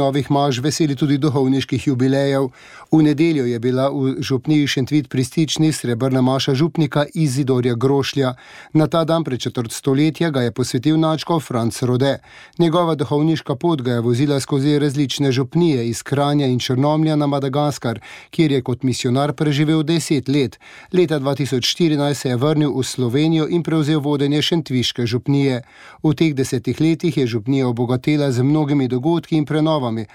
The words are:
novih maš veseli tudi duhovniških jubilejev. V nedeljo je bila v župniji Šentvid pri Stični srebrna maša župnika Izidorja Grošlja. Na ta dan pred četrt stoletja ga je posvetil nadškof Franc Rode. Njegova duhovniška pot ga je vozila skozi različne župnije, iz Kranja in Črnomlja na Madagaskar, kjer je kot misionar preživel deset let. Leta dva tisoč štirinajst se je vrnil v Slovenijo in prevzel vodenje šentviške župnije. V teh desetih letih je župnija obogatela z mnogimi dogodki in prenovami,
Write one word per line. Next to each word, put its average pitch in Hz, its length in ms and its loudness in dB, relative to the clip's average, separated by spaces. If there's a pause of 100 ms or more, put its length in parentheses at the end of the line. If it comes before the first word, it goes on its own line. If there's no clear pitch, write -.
novih 139 320 0
maš 139 320 2
veseli 151 320 0
tudi 143 240 0
duhovniških 131 680 0
jubilejev. 135 600 2 (440)
V 156 140 6
nedeljo 151 400 2
je 120 140 -2
bila 127 340 0
v 135 240 0
župniji 143 500 0
Šentvid 139 460 -2
pri 131 100 0
Stični 156 480 0
srebrna 127 540 0
maša 131 320 0
župnika 151 560 0
Izidorja 127 640 0
Grošlja. 135 560 0 (400)
Na 156 140 4
ta 165 180 0
dan 165 180 0
pred 127 160 -4
četrt 117 320 -6
stoletja 151 640 0
ga 135 80 0
je 120 100 0
posvetil 127 460 -2
nadškof 160 480 0
Franc 117 380 -4
Rode. 127 340 2 (400)
Njegova 170 380 2
duhovniška 147 600 0
pot 160 260 0
ga 123 100 -2
je 120 100 0
vozila 131 380 0
skozi 147 400 0
različne 143 520 0
župnije, 135 580 0
iz 113 140 -6
Kranja 143 440 0
in 127 120 0
Črnomlja 151 560 0
na 147 120 0
Madagaskar, 139 720 -2 (300)
kjer 160 200 2
je 135 100 2
kot 123 220 -4
misionar 131 500 0
preživel 151 500 0
deset 151 440 -2
let. 135 300 0 (360)
Leta 165 260 2
dva 139 160 -2
tisoč 131 300 -2 (100)
štirinajst 147 460 0
se 135 80 -2
je 123 120 -2
vrnil 147 320 2
v 127 100 -2
Slovenijo 147 640 0
in 175 160 0
prevzel 156 380 0
vodenje 143 400 0
šentviške 127 640 -2
župnije. 127 560 0 (420)
V 156 140 2
teh 160 160 2
desetih 127 480 -2
letih 160 360 0
je 131 100 2
župnija 120 400 0
obogatela 127 640 0
z 123 120 0
mnogimi 143 440 2
dogodki 151 480 -2
in 156 100 0
prenovami, 147 680 -2